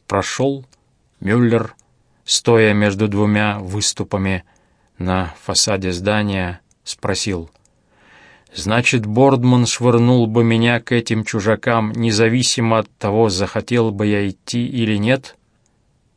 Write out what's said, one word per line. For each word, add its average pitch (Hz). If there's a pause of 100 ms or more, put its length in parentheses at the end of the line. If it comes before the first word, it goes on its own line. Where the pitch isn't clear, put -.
прошёл, 131 (560)
Мюллер, 113 (480)
стоя 113
между 104
двумя 104
выступами 95 (520)
на 90
фасаде 95
здания, 95 (240)
спросил: 92 (1040)
"Значит, 113
Бордман 123
швырнул 120
бы 117
меня 117
к -
этим 113
чужакам, 110
независимо 113
от -
того, 110
захотел 104
бы 104
я 101
идти 120
или 117
нет?" 120 (800)